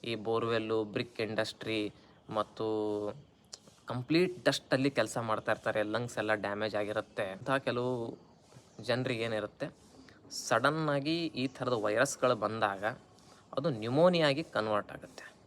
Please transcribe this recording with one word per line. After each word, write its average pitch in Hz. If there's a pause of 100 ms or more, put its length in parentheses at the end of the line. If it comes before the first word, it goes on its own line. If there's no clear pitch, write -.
ಈ 117
ಬೋರ್‌ವೆಲ್ಲು, 110
ಬ್ರಿಕ್ 120
ಇಂಡಸ್ಟ್ರಿ 110 (400)
ಮತ್ತು 110 (1120)
ಕಂಪ್ಲೀಟ್ 156
ಡಸ್ಟಲ್ಲಿ 139
ಕೆಲಸ 113
ಮಾಡ್ತಾ 110
ಇರ್ತಾರೆ, 107
ಲಂಗ್ಸ್ 113
ಎಲ್ಲ 107
ಡ್ಯಾಮೇಜ್ 104
ಆಗಿರುತ್ತೆ. 107
ಅಂಥ 98
ಕೆಲವು 123 (640)
ಜನರಿಗೆ 120
ಏನಿರುತ್ತೆ, 107 (560)
ಸಡನ್ನಾಗಿ 147
ಈ 135
ಥರದ 127
ವೈರಸ್ಗಳು 113
ಬಂದಾಗ 104 (720)
ಅದು 151
ನ್ಯೂಮೋನಿಯಾಗಿ 143
ಕನ್ವರ್ಟ್ 107
ಆಗುತ್ತೆ. - (120)